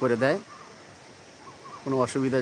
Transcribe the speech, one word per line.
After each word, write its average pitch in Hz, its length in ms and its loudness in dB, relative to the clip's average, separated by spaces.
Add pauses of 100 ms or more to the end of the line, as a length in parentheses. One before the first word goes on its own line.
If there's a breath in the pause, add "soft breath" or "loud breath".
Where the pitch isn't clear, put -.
করে 120 200 4
দেয়, 151 160 2 (1400)
কোনো 135 220 -2
অসুবিধা 131 380 0